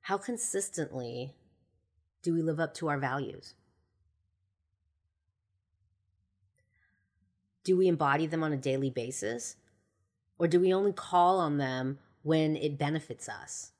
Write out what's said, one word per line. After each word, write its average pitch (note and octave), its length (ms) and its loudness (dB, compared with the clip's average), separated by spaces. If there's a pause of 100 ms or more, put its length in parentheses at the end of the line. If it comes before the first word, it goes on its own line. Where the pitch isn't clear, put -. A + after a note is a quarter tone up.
how G3 160 -2
consistently C#3 1160 -6 (880)
do E3+ 100 0
we E3 80 2
live D#3+ 180 0
up D#3+ 160 -2
to E3 120 -4
our D3 100 0
values? C3+ 560 -6 (4000)
Do F#3 100 4
we F#3 140 6
embody D3+ 380 2
them D#3+ 160 -2
on D3+ 100 0
a C#3+ 40 -2
daily C3+ 320 0
basis? C3+ 680 -6 (840)
Or E3+ 80 2
do F3 140 6
we F#3 120 4
only G3 200 2
call F3+ 460 4
on D3 180 0
them C3 420 -2 (240)
when D#3 320 4
it D3 220 -2
benefits D3 500 -4
us? - 520 -12